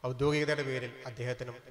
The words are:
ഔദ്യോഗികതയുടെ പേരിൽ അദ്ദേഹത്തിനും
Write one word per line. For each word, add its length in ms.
ഔദ്യോഗികതയുടെ 600
പേരിൽ 220
അദ്ദേഹത്തിനും 460